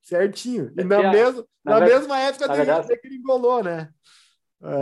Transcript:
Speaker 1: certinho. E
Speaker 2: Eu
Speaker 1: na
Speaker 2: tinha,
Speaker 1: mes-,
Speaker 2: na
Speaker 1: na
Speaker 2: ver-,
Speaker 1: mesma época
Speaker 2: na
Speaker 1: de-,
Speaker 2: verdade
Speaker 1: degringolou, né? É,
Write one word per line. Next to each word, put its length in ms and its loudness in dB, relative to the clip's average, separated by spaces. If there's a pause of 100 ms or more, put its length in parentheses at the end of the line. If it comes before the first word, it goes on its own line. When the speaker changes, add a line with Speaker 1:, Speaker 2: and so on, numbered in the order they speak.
Speaker 1:
certinho. 760 -4
E 40 -4
Speaker 2:
Eu 40 -4
Speaker 1:
na 120 2
Speaker 2:
tinha, 140 2
Speaker 1:
mes-, 340 2 (180)
Speaker 2:
na 160 2
Speaker 1:
na 0 -
Speaker 2:
ver-, 140 6
Speaker 1:
mesma 260 0
época 280 -2
Speaker 2:
na 60 -4
Speaker 1:
de-, 40 -2
Speaker 2:
verdade 320 0
Speaker 1:
degringolou, 760 -2
né? 260 -8 (720)
É, 60 -18 (140)